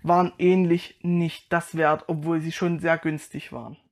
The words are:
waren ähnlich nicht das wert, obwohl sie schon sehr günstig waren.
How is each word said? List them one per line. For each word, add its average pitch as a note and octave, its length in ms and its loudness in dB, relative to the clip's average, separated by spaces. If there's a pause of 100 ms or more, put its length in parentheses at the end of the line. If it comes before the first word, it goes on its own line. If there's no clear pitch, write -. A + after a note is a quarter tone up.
waren F3 340 2
ähnlich F3+ 640 2
nicht F3 500 -2
das E3 280 -2
wert, D3+ 300 2
obwohl D#3+ 320 -2
sie E3 120 -6
schon E3+ 260 -2
sehr E3 200 0
günstig - 560 -8
waren. A#2+ 240 -14 (120)